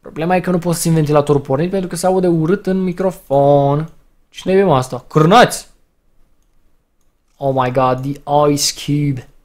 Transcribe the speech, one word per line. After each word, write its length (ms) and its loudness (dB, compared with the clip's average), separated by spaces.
Problema 340 -4
e 40 2
că 120 -4
nu 60 0
pot 180 -2
să 60 -8
țin 120 0
ventilatorul 480 2
pornit 280 -4
pentru 200 -6
că 60 -8
se 100 -6
aude 220 2
urât 380 0
în 180 -2
microfon. 1040 0
Cine 240 -6
e 200 2
asta? 340 -4
Cârnați! 640 2
Oh 180 -2
my 160 0
god, 300 0
the 200 -8
ice 220 -2
cube. 420 -2